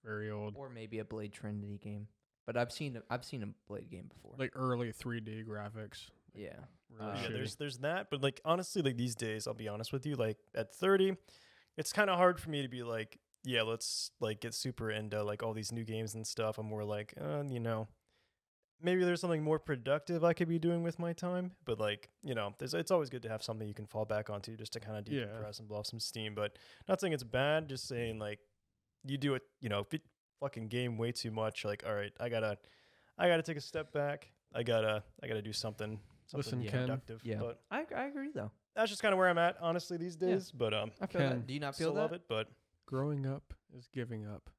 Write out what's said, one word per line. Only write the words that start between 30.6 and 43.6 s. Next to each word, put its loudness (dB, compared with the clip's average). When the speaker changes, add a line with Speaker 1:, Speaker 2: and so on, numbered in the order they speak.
Speaker 3:
game 0
way 2
too -4
much. 0
Like, -2
all 0
right, -2
I -2
gotta, 2
I 4
gotta 6
take -4
a -6
step -6
back. -2
I 0
gotta, 4
I -8
gotta 0
do -6
something, -4
something -6
Speaker 1:
Listen, -2
Speaker 2:
Yeah. -2
Speaker 1:
Ken. 2
Speaker 3:
productive. -4
Speaker 2:
Yeah. 0
Speaker 3:
But -4
Speaker 2:
I, -2
I -2
agree, -6
though. -6
Speaker 3:
that's 4
just -6
kinda 6
where 8
I'm 6
at, 6
honestly, 0
these -4
Speaker 2:
Yeah. 4
Speaker 3:
days. 2
But, 2
um, 0
Speaker 2:
I -2
feel 0
that. 6
Speaker 1:
Ken. 0
Speaker 2:
Do -6
you -2
not -4
feel 2
Speaker 3:
still 2
Speaker 2:
that? 4
Speaker 3:
love 2
it, -10
but 0
Speaker 1:
Growing 0
up -4